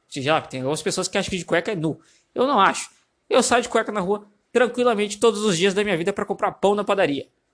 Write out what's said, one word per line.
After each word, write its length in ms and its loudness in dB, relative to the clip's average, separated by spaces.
Você 120 -8
já 200 0
tem 180 -10
algumas 220 -4
pessoas 260 -4
que 100 -4
acham 120 -4
que 80 -4
de 80 -8
cueca 260 -2
é 40 -4
nu. 260 -4
Eu 100 2
não 140 2
acho. 320 2
Eu 120 4
saio 220 2
de 60 -8
cueca 240 -2
na 80 -4
rua 260 -4
tranquilamente 720 0
todos 240 4
os 120 2
dias 160 2
da 120 0
minha 100 0
vida 160 -2
pra 140 -4
comprar 260 -2
pão 240 2
na 80 -2
padaria. 460 0